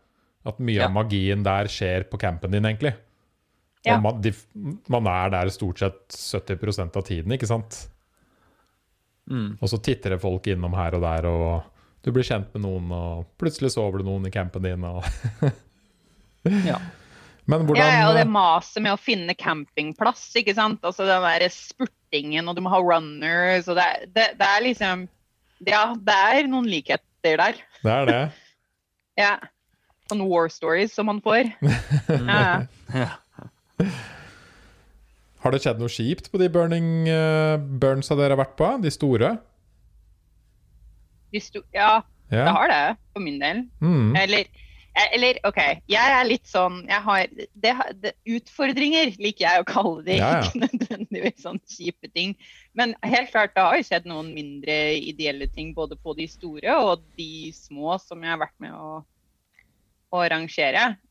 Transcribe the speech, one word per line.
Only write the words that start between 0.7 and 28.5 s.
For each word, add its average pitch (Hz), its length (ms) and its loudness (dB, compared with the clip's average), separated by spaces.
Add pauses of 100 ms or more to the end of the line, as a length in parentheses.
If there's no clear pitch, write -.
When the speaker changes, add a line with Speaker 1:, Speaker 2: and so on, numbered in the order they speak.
Speaker 2:
Ja. - 80 2
Speaker 1:
av 95 80 0
magien 101 480 0
der 98 240 0
skjer 92 460 -2
på 104 100 -8
campen 92 320 -4
din, 104 160 2
egentlig. 117 240 -2
Og - 960 -12
Speaker 3:
Ja. 233 100 4
Speaker 1:
man, 107 220 0
de 110 80 2
f-, - 160 -8 (420)
man 120 220 0
er 92 240 0
der 90 160 0
stort 95 320 -4
sett - 320 -4
sytti - 480 -6
prosent 101 340 -4
av 98 140 -4
tiden, 87 240 -4
ikke 123 160 -4
sant? 113 380 -6 (1400)
Speaker 2:
Mm. 107 320 -6
Speaker 1:
Og 113 80 -2
så 110 140 -2
titter 104 320 -2
det 90 80 -4
folk 92 240 -4
innom 90 320 -2
her 85 160 -2
og 87 80 0
der, 82 240 0
og 82 380 0 (420)
du 127 80 -2
blir 127 100 2
kjent 104 300 -6
med 104 80 -6
noen, 92 320 -4
og 85 320 -6 (160)
plutselig 156 320 -2
sover 98 300 -2
det - 20 -4
noen 95 220 -2
i - 20 -6
campen 92 320 -4
din, 90 240 -2
og 87 160 -6 (400)
<laughs> - 1300 -4
Speaker 2:
Ja. 113 80 0 (680)
Speaker 1:
Men 156 180 2
hvordan 151 120 4
Speaker 3:
Ja, 254 120 6 (100)
ja, 214 100 6
og 226 80 6
det 226 120 6
maset 185 520 4
med 202 120 2
å 202 80 -2
finne 180 360 0
campingplass, 156 960 -2
ikke 208 180 2
sant? 214 280 0
Altså 185 240 -2
den 185 160 4
der 170 280 4
spurtingen, 156 1000 -6
og 175 80 -4
du 185 40 -4
må 185 120 -2
ha 185 80 6
runners, 170 880 2
og 170 80 0
det 180 80 4
er, - 200 -2
det, 220 180 2 (140)
det 196 100 2
er 208 180 2
liksom, 190 380 -2 (580)
ja, 208 220 2 (100)
det 208 220 0
er 254 340 4
noen 254 160 0
likheter 160 720 -2
der. 202 220 2 (220)
Speaker 1:
Det 110 100 2
er 135 140 2
det. 120 160 2 (500)